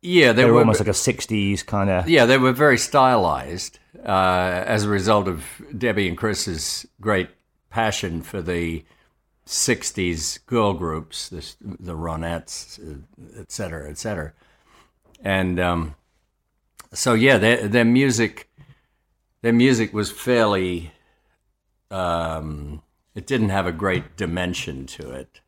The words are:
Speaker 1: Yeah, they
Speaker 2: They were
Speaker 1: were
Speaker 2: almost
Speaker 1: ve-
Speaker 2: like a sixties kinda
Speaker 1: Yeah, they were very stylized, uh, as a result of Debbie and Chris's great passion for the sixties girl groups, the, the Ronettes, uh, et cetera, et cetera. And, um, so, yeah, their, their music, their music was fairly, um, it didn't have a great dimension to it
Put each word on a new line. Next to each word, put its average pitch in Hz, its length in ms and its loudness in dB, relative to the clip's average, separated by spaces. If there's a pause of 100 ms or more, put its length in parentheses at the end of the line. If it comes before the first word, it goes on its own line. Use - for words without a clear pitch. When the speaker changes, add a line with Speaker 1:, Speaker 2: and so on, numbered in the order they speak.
Speaker 1:
Yeah, 170 300 6
they 113 100 6
Speaker 2:
They 123 40 8
were 117 80 6
Speaker 1:
were 120 80 8
Speaker 2:
almost 110 180 4
Speaker 1:
ve- 104 60 0
Speaker 2:
like 104 60 -2
a 95 40 0
sixties 101 680 -2
kinda 98 460 0
Speaker 1:
Yeah, 151 180 6
they 131 140 6
were 127 120 4
very 127 280 4
stylized, 90 960 0 (260)
uh, 92 640 2
as 107 200 0
a 104 40 -2
result 101 380 2
of 85 180 -6 (320)
Debbie 101 300 0
and 85 100 -4
Chris's 95 720 -6 (120)
great 98 300 -2 (400)
passion 95 540 -4
for 98 180 -10
the 85 420 -4 (600)
sixties - 1040 -4
girl 107 260 0
groups, 80 560 -8
the, 82 180 -14 (140)
the 90 320 -12
Ronettes, 82 840 -8
uh, 78 600 -20
et - 120 -18
cetera, 80 360 -10
et 76 120 -14
cetera. 85 340 -8 (920)
And, 95 360 0
um, 85 340 -2 (1000)
so, - 220 0
yeah, 120 240 6
their, 113 300 4
their 117 180 2
music, 120 640 2 (960)
their 117 100 2
music 117 400 4
was 104 180 -2
fairly, 95 800 0 (1000)
um, 80 880 -6 (320)
it - 140 -14
didn't 113 220 0
have 95 180 0
a 87 40 -2
great 90 440 -4
dimension 87 720 -6
to 65 240 -16
it 65 360 -16